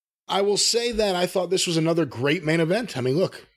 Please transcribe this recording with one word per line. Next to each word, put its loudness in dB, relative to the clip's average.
I 0
will 2
say 0
that 0
I 0
thought -2
this 0
was 0
another 2
great -2
main 2
event. -2
I -2
mean, 0
look, -4